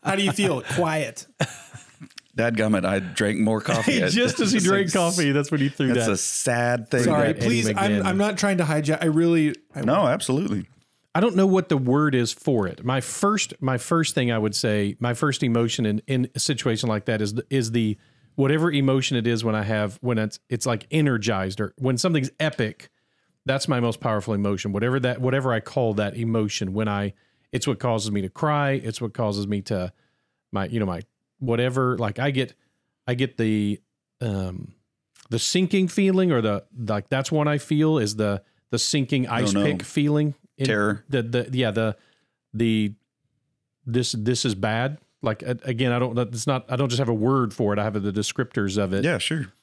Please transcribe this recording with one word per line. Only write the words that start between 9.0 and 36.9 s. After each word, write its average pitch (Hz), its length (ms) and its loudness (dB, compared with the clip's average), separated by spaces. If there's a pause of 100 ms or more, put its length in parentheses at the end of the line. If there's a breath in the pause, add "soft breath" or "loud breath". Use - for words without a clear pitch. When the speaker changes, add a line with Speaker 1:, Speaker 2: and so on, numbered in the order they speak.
Speaker 1:
I 165 40 2
really, 160 480 4 (200)
I 139 80 -8
Speaker 2:
No, 151 240 4
absolutely. 127 600 0 (480)
Speaker 3:
I 165 60 4
don't 202 160 2
know 190 100 6
what 185 220 2
the 156 80 2
word 135 400 2
is 117 160 2
for 117 340 0
it. - 180 -8
My 127 160 0
first, - 600 -2
my 131 180 0
first 160 380 0
thing 123 160 2
I 113 60 2
would 107 180 0
say, 104 420 0
my 120 160 0
first 143 300 0
emotion 117 420 2
in, 107 220 0
in 127 260 0
a 131 60 -6
situation 120 480 -2
like 107 160 -2
that 107 180 0
is 104 120 -2
the, 123 160 -6
is 123 200 0
the, 113 260 0 (380 soft breath)
whatever 151 380 2
emotion 135 440 2
it 117 120 0
is 113 160 0
when 110 100 0
I 107 80 0
have, 104 400 -2
when 123 160 0
it's, 107 300 -4
it's, 120 180 -4
like, 117 240 -2
energized 107 680 0
or 104 180 -4
when 127 200 0
something's 156 320 0 (100)
epic, 143 500 -4 (560)
that's 135 220 -2
my 135 100 2
most 117 220 0
powerful 107 340 -2
emotion. 101 380 -2
Whatever 120 280 0
that, 123 200 -2
whatever 131 320 0
I 110 80 0
call 117 340 0
that 101 220 -2
emotion, 110 560 -2
when 107 160 -2
I, 101 260 -2 (380)
it's 127 160 -2
what 120 100 -2
causes 110 320 -2
me 101 120 0
to 95 60 -6
cry. 147 440 0
It's 117 280 -4
what 113 140 -6
causes 104 320 -2
me 101 160 -2
to, 90 300 -4 (580)
my, 98 160 -4
you 117 140 -2
know, 104 60 0
my 92 160 -4 (360)
whatever. 127 580 0
Like, 107 220 -4
I 139 140 0
get, 131 220 -2 (520)
I 123 80 0
get 123 220 -2
the, 107 440 0 (400)
um, 95 520 -6 (580)
the 113 80 0
sinking 185 480 2
feeling 185 460 2
or 123 80 2
the, 104 240 0 (120)
like, 104 320 -4